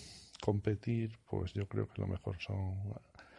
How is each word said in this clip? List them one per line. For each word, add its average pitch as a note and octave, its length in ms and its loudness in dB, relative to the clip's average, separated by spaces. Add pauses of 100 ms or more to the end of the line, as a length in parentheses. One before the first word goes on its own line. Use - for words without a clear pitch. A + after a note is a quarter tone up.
(400)
competir, A2 800 2 (100)
pues F#2 260 0
yo G2+ 140 0
creo G#2 200 0
que - 120 -10
lo G2 80 2
mejor F#2 320 -2
son G2 540 -2 (460)